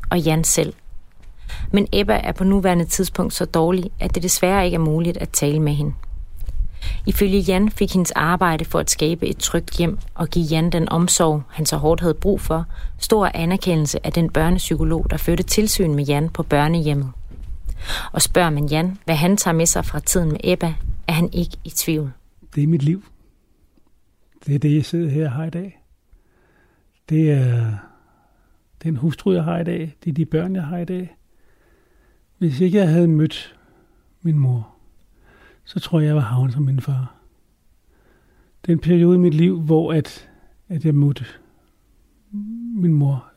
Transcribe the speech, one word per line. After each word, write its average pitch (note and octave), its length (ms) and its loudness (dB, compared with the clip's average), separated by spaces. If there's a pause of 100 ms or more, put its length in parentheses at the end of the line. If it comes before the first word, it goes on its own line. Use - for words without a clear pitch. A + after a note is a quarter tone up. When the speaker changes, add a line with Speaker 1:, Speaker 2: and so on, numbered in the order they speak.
Speaker 1:
og F3 100 2
Jan D#3+ 240 2
selv. - 300 0 (1000)
Men G3+ 220 2
Ebba G#3 300 2
er - 80 -4
på - 120 -4
nuværende F#3 420 2
tidspunkt - 480 -4
så - 120 -2
dårlig, F3+ 540 0
at - 160 -2
det F3 80 -2
desværre F#3 420 2
ikke F3 100 0
er E3+ 40 0
muligt E3 380 0
at - 120 -6
tale D3 300 0
med D3 140 2
hende. D3 200 -2 (1120)
Ifølge G3+ 340 2
Jan F#3+ 300 2
fik G3+ 240 -2
hendes F3+ 180 2
arbejde E3 540 2
for D#3+ 140 0
at - 100 -2
skabe D#3+ 380 0
et - 100 -4
trygt - 400 -2
hjem E3+ 200 0 (180)
og E3+ 120 -4
give E3+ 180 0
Jan D#3+ 240 2
den E3+ 200 0
omsorg, D#3+ 600 2
han D#3 160 -4
så D#3 120 -2
hårdt D#3 240 2
havde E3+ 120 2
brug G3+ 280 0
for, D#3+ 240 -2 (320)
stor G#3 360 2
anerkendelse E3 720 0
af D#3 80 -4
den E3 160 2
børnepsykolog, D#3+ 800 0
der D#3+ 80 0
førte E3+ 260 0
tilsyn G3 520 2
med C#3+ 80 0
Jan C#3+ 260 0
på - 140 -4
børnehjemmet. D3 680 0 (1000)
Og - 100 -4
spørger F3 280 2
man D3 160 0
Jan, E3 400 0
hvad D#3+ 100 0
han F3 220 2
tager E3+ 180 0
med E3 100 2
sig E3+ 200 -2
fra - 140 -2
tiden E3 320 0
med D3+ 120 -4
Ebba, F3+ 300 0 (340)
er E3+ 60 0
han E3 200 2
ikke F3 300 -4
i E3+ 60 -12
tvivl. D3+ 420 -4 (440)
Speaker 2:
Det D3 80 2
er D3 40 2
mit D#3+ 160 2
liv. E3+ 200 0 (1400)
Det C#3+ 100 0
er C#3 40 -2
det, D3 160 2
jeg D3+ 100 2
sidder E3+ 240 -2
her D3+ 160 0
og C#3+ 60 -4
har D3 140 -6
i E3 40 -6
dag. F3 320 -10 (1300)
Det D#3 220 4
er A#2+ 420 2 (1120)
den D#3+ 120 -2
hustru, D3 360 -2
jeg F3+ 120 2
har E3+ 160 -2
i E3+ 40 -4
dag. E3 400 -6
Det F3 60 -4
er D#3 40 -4
de D#3 120 0
børn, F3+ 300 -2
jeg F#3 80 -4
har D#3+ 140 -6
i F3 80 -4
dag. F3+ 320 -8 (1200)
Hvis D3+ 240 0
ikke F#3 160 4
jeg F#3+ 120 4
havde E3+ 180 4
mødt D#3 480 0 (680)
min D#3+ 180 2
mor, B2+ 280 0 (960)
så - 140 -8
tror - 200 0
jeg, D3+ 80 4
jeg D3+ 80 2
var D3 60 4
havnet B2+ 320 0
som D3 100 0
min C3+ 160 0
far. C3 360 -4 (1500)
Det - 100 -2
er E3+ 40 4
en - 60 -2
periode F3 340 6
i F3+ 40 6
mit F3 140 4
liv, E3+ 280 2
hvor D#3+ 320 2
at, - 360 -4 (400)
at D#3+ 160 -4
jeg D3+ 100 4
mødte C#3+ 300 2 (1500)
min F3 200 2
mor, C#3 320 0 (120)